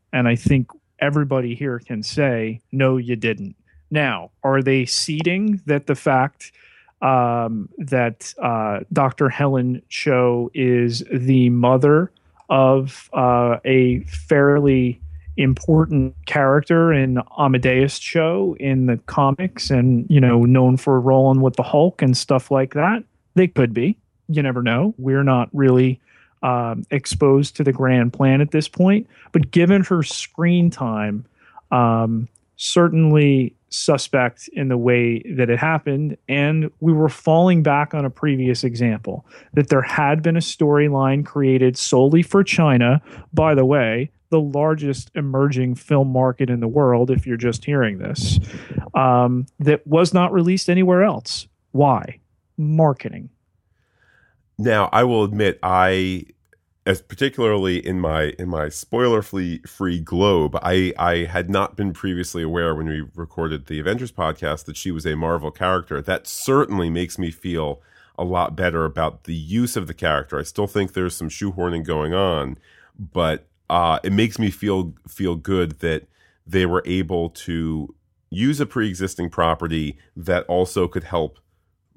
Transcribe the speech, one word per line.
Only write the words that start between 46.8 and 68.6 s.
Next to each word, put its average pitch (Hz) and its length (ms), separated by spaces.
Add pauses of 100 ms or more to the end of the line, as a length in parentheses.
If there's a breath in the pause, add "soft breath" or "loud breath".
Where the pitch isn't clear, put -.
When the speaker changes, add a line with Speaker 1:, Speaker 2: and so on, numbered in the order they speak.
Speaker 1:
if 127 160
you're 120 100
just 117 280
hearing 120 340
this, - 420 (540 loud breath)
um, 123 520 (140)
that 147 260
was 165 280
not 180 180
released 180 360
anywhere 180 360
else. 143 420 (260)
Why? 131 460 (380)
Marketing. 151 720 (1300)
Speaker 2:
Now, 107 340
I 120 120
will 117 200
admit, 104 380
I, 92 640 (600)
as 95 140
particularly 107 840
in 92 160
my, 78 380
in 90 100
my 78 220
spoiler 117 520
free, 90 380
free 90 400
globe, 85 640
I, 92 360
I 85 260
had 87 240
not 98 280
been 101 160
previously 87 500
aware 82 320
when 80 120
we 78 180 (100)
recorded 80 520
the 78 120
Avengers 110 320
podcast 78 540
that 76 120
she - 140
was 80 160
a 78 100
Marvel 80 360
character. 90 500
That 92 240
certainly 101 640
makes 87 280
me 87 120
feel 80 500 (380 soft breath)
a 90 60
lot 87 320
better 82 280